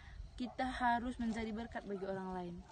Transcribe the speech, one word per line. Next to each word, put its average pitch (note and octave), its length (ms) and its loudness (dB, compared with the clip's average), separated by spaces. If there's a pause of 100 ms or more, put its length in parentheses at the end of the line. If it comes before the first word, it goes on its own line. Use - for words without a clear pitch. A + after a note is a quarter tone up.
(360)
Kita B3+ 320 0
harus A#3+ 560 4
menjadi A3 320 2
berkat A#3 320 -4
bagi F#3+ 160 -2
orang F#3+ 320 -2
lain. F3+ 200 -2 (160)